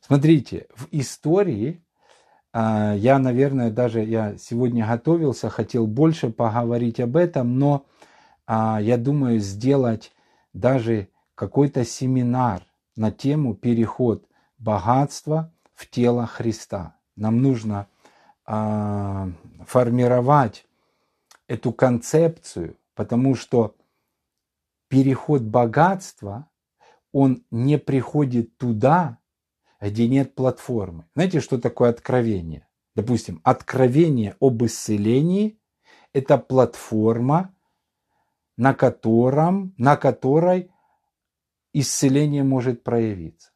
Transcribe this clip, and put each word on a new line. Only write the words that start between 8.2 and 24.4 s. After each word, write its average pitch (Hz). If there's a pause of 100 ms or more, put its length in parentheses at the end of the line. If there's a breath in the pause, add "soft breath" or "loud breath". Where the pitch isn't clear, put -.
а, 110
я 117
думаю 123
сделать 113 (400)
даже 113 (260)
какой-то 135
семинар 123 (320)
на 110
тему 135
«Переход 117 (300)
богатства 131 (220)
в -
тело 120
Христа». 104 (220)
Нам 110
нужно, 107 (560 soft breath)
а, 104 (380)
формировать 123 (840)
эту 120
концепцию, 123 (180)
потому 123
что 113 (1120)